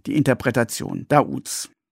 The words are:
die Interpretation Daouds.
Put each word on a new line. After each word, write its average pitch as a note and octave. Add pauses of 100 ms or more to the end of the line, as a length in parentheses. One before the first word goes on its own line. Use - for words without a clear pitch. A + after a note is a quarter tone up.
die G#2+
Interpretation B2
Daouds. - (220)